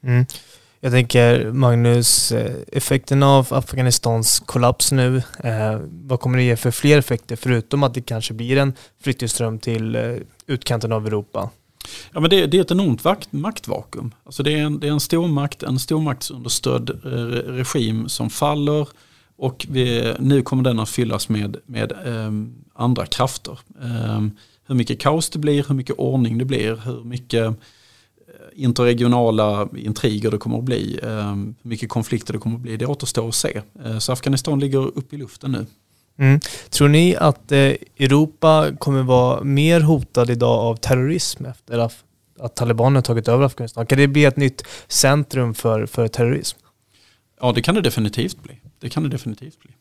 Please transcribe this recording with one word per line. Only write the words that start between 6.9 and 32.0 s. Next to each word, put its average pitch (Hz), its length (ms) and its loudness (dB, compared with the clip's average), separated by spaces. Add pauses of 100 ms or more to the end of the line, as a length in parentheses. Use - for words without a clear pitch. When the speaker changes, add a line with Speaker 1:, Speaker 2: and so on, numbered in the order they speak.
Speaker 1:
effekter 123 380 -2
förutom 127 480 0
att 127 100 0
det 127 80 -6
kanske 113 320 -6
blir 117 240 -2
en 139 160 2 (280)
flyktingström 117 580 -4
till, 113 360 -4
eh, 117 200 -4 (320)
utkanten 120 440 -2
av 110 160 -2
Europa? 107 420 -4 (640)
Speaker 2:
Ja, 165 60 -6
men 160 100 2
det, 180 180 4
det 147 100 2
är 196 40 4
ett 175 100 0
enormt 175 320 0
vakt-, 202 280 0
maktvakuum. - 840 -8 (100)
Alltså - 200 -8
det 147 100 2
är 151 100 0
en, 147 160 -2
det 147 80 -4
är 147 40 0
en 151 80 0
stormakt, 151 640 -2
en 131 160 -2
stormaktsunderstödd, 127 1080 -2
eh, - 60 -6 (140)
re-, 120 320 -4 (160)
regim 113 520 -2
som - 200 -4
faller 147 580 -2 (500)
och 131 320 -6
vi, 120 500 0
nu 135 220 4
kommer 131 220 0
den 120 160 0
att 110 100 -4
fyllas 113 400 -2
med, 104 360 -2
med, 117 280 -6 (120)
ehm, 110 500 -6 (180)
andra 120 320 -2
krafter. - 540 -4 (240)
Ehm, 110 480 -2 (360)
hur 135 80 -2
mycket 110 240 0
kaos 156 300 0
det 160 100 -8
blir, 147 280 0
hur 139 80 0
mycket 131 240 -6
ordning 123 380 0
det 127 80 0
blir, 113 400 -2
hur 123 180 -8
mycket, 120 420 -4
eh, 110 80 0 (1000)
interregionala 120 1120 2 (100)
intriger 107 540 -2
det 107 60 -4
kommer 117 200 -4
att 120 60 -6
bli, 110 400 -4
ehm, 104 580 -6
hur 120 80 -16
mycket 113 200 -8
konflikter - 440 -4